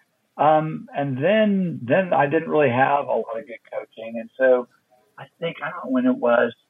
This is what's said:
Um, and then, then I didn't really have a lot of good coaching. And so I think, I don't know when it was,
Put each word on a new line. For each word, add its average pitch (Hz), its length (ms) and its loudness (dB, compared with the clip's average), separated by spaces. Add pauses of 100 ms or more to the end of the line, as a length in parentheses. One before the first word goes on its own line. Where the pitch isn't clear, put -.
(380)
Um, 156 580 0
and 143 220 -4
then, 190 640 0
then 175 300 0
I 143 140 4
didn't 160 220 -2
really 151 200 4
have 135 360 2
a 123 60 -4
lot 113 260 -4
of 107 80 -12
good - 140 -16 (120)
coaching. 113 480 -12
And 113 180 -12
so 127 300 2 (500)
I 139 80 -18 (140)
think, 170 220 -8
I 156 100 -8
don't - 140 -12
know 135 60 -6
when 127 140 2
it 127 120 2
was, 120 360 2 (160)